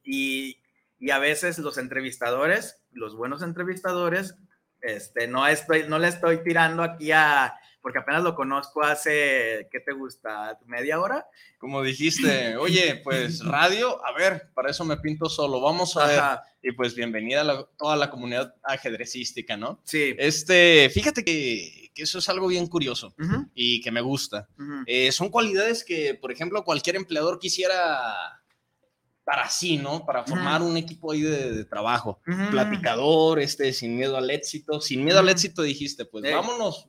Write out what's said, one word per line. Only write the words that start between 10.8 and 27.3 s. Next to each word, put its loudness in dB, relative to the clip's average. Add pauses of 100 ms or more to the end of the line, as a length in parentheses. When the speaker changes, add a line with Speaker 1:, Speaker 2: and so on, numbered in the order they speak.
Speaker 1:
hora? -2 (320)
Speaker 2:
Como -4
dijiste, 0
"Oye, 2
pues, -2
Speaker 1:
<laughs> -8
Speaker 2:
radio, 2
a -4
ver, 0
para -2
eso -6
me -2
pinto -4
solo, -2
vamos 0
a 6
ver". 6
Speaker 1:
Ajá. 0 (180)
Speaker 2:
Y, -4
pues, -2
bienvenida -2
a 2
la, -2 (120)
toda 0
la 2
comunidad -6
ajedrecística, -6
¿no? -10
Speaker 1:
Sí. -2
Speaker 2:
Este, 8
fíjate 0
que, -2
que -12
eso -4
es -2
algo 0
bien 0
curioso -4
Speaker 1:
Ujú. -2
Speaker 2:
y 0
que -6
me 0
gusta. -4 (100)
Speaker 1:
Ujú. -10
Speaker 2:
Eh, 2
son -2
cualidades 0
que, -2
por -8
ejemplo, -6
cualquier -2
empleador -2